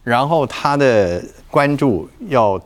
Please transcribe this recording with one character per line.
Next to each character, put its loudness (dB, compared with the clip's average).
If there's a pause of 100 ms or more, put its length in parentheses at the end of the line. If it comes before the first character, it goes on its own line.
然 0
后 0
它 -4
的 2 (260)
关 0
注 -2 (180)
要 2